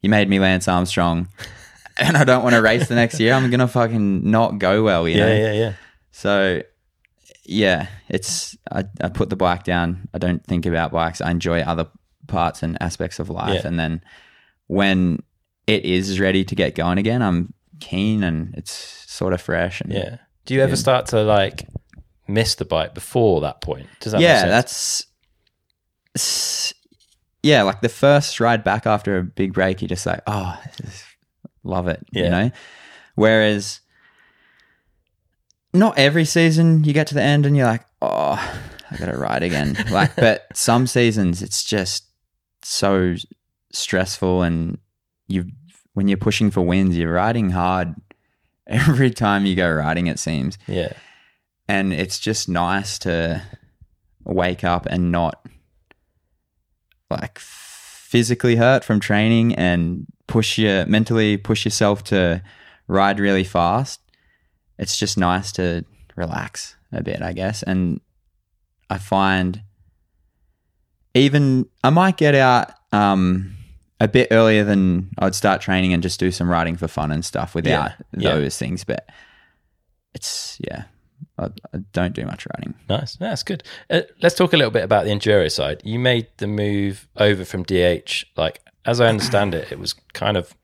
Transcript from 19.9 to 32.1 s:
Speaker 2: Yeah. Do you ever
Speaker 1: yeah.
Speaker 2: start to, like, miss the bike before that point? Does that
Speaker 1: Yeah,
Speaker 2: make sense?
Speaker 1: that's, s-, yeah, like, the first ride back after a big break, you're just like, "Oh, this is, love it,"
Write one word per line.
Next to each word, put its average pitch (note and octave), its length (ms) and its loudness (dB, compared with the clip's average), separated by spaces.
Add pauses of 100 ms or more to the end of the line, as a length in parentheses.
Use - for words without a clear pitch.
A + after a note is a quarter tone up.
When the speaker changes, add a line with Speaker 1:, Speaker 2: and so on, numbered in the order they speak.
Speaker 2:
Yeah. G2+ 240 -6 (280)
Do B2+ 100 -6
you C3+ 80 2
ever C3 100 2
Speaker 1:
yeah. C3+ 40 -2
Speaker 2:
start B2+ 300 0
to, A2 160 0
like, G#2 440 0 (600)
miss A2 260 0
the - 120 -6
bike D#2+ 280 -2
before G#2 460 2
that D2+ 220 -6
point? C2+ 240 -8 (140)
Does G#2+ 120 -8
that G#2+ 80 2
Speaker 1:
Yeah, E3 140 6
Speaker 2:
make A2 60 4
sense? F2+ 100 2
Speaker 1:
that's, - 560 -2 (1120)
s-, - 580 -4 (680)
yeah, C#3 200 6
like, G2+ 180 0
the A#2+ 80 0
first C#3+ 520 2
ride A2+ 240 2
back G#2 220 0
after G2+ 320 0
a F2+ 40 -2
big F#2+ 320 -4
break, F#2+ 260 0
you're F#2 80 -6
just F2+ 160 -6
like, F2 220 -4
"Oh, F#2+ 320 -6 (200)
this - 100 -16
is, - 160 -20 (600)
love F2+ 240 -4
it," - 240 -6